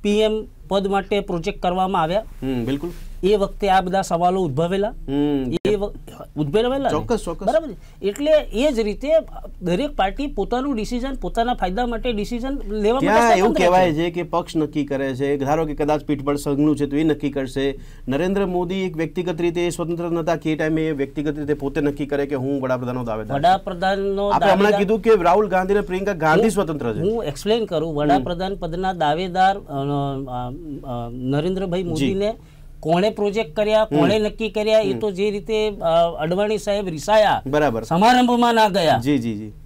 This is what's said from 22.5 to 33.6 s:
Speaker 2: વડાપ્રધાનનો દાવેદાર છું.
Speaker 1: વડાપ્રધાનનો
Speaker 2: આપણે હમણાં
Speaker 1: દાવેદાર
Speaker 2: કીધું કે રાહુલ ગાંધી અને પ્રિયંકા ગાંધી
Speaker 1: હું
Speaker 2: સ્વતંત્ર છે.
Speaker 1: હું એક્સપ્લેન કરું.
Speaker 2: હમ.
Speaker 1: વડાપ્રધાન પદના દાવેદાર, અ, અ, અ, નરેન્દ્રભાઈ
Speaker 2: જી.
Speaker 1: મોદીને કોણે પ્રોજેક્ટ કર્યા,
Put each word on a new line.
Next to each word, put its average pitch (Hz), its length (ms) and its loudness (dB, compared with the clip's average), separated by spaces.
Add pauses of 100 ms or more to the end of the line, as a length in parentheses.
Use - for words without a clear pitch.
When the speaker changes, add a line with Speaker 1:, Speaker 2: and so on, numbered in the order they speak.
Speaker 2:
વડાપ્રધાનનો 127 420 -2
દાવેદાર 110 260 -4
છું. 139 100 0
Speaker 1:
વડાપ્રધાનનો 196 880 0
Speaker 2:
આપણે 202 240 4
હમણાં 185 60 6
Speaker 1:
દાવેદાર 202 220 4
Speaker 2:
કીધું 208 200 2
કે 220 240 6
રાહુલ 196 240 4
ગાંધી 185 260 0
અને 202 80 2
પ્રિયંકા 190 320 -2
ગાંધી 160 280 4
Speaker 1:
હું 226 100 4
Speaker 2:
સ્વતંત્ર 151 420 -2
છે. 104 60 -4
Speaker 1:
હું 214 240 0
એક્સપ્લેન 208 420 -2
કરું. 165 240 -2
Speaker 2:
હમ. 151 60 -6
Speaker 1:
વડાપ્રધાન 180 600 0
પદના 180 380 -4
દાવેદાર, 180 640 2
અ, 202 40 -10
અ, 139 880 -4 (320)
અ, 120 280 -8
નરેન્દ્રભાઈ 175 720 -2
Speaker 2:
જી. 175 60 -6
Speaker 1:
મોદીને 190 460 0 (440)
કોણે 175 300 2
પ્રોજેક્ટ 214 460 -2
કર્યા, 214 360 2